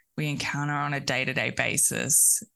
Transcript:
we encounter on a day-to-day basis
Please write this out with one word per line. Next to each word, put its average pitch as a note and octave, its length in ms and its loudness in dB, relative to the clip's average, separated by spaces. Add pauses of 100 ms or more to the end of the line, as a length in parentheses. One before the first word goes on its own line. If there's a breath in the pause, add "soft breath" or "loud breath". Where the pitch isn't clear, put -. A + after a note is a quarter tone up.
(160 loud breath)
we D3+ 120 -2
encounter C#3+ 460 -2
on C#3+ 200 -2
a C#3 60 -2
day-to-day B2+ 500 0
basis - 920 2 (140)